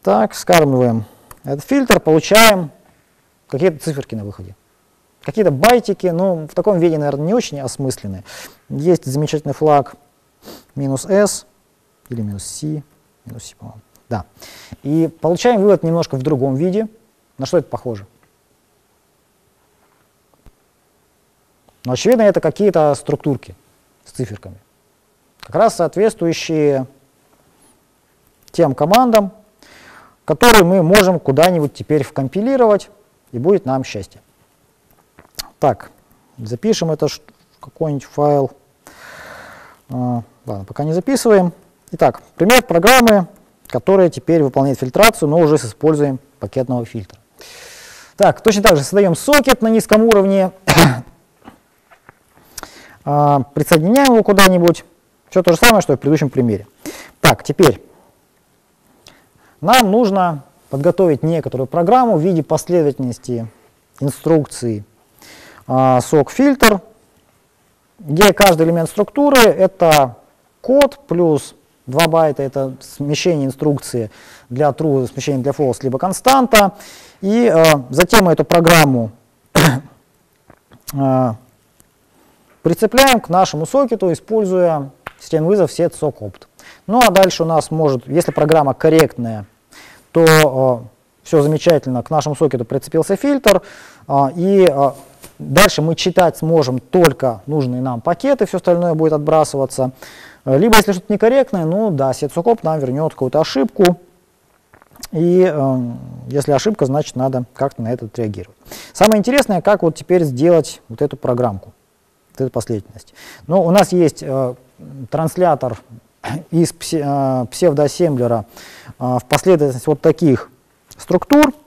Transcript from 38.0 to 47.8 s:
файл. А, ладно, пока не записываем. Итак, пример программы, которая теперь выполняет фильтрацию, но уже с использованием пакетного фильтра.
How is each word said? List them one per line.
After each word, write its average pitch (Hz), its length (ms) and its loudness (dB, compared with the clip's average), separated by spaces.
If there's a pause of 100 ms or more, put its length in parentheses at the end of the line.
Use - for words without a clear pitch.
файл. 147 460 -2 (1400)
А, 123 320 -6 (240)
ладно, 98 180 -12
пока - 200 -10
не 156 80 -4
записываем. 190 600 2 (380)
Итак, 156 320 0 (140)
пример 226 260 4
программы, 208 640 4 (400)
которая 185 420 2
теперь 160 340 0
выполняет 135 360 0
фильтрацию, 165 500 0
но 156 100 2
уже 151 200 4
с - 80 -4
использованием 147 520 -2 (200)
пакетного 123 480 -6
фильтра. - 320 -14 (960)